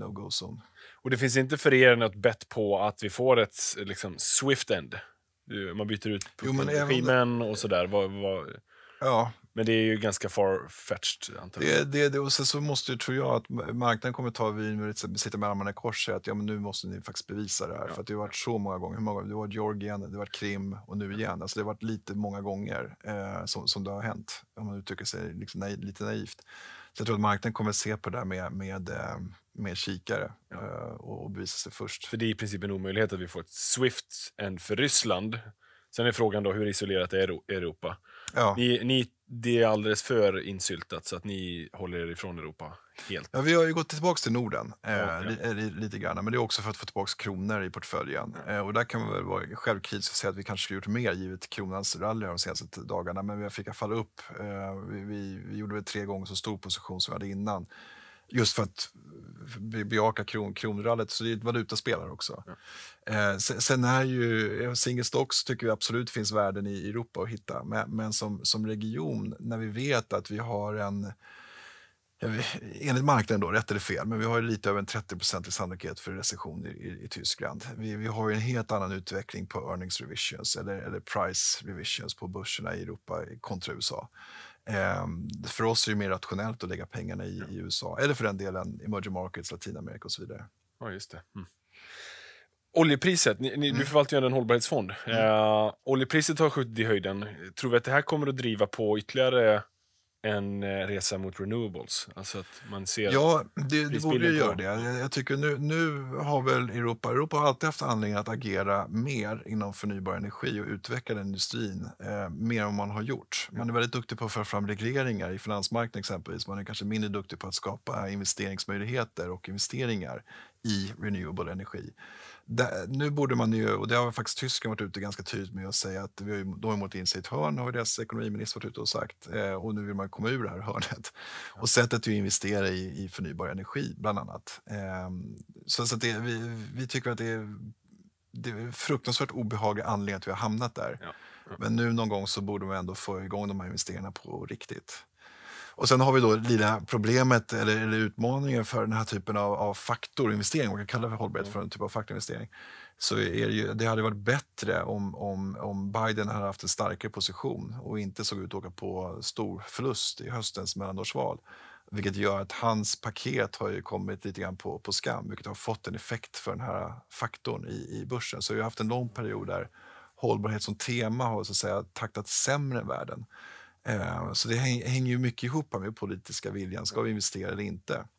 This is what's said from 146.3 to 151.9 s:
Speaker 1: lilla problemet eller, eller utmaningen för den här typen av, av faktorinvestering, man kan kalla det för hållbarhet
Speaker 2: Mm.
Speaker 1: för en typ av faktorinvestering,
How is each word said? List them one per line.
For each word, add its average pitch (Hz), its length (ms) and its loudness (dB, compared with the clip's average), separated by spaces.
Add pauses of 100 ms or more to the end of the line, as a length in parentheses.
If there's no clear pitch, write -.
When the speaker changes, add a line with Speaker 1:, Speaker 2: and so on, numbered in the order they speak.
Speaker 1:
lilla 110 500 4
problemet 120 640 4
eller, 107 300 2
eller 110 160 2
utmaningen 120 640 2
för 113 160 0
den 107 120 2
här 110 120 0
typen 104 320 -2
av, 101 160 2
av 101 220 0
faktorinvestering, 117 920 2
man 98 100 -2
kan 104 80 -6
kalla 113 160 0
det 117 80 -2
för 110 60 -4
hållbarhet 101 300 -2
Speaker 2:
Mm. 101 60 -10
Speaker 1:
för 104 100 -4
en 95 80 -6
typ 104 120 -6
av 101 60 -2
faktorinvestering, 107 600 -6 (500)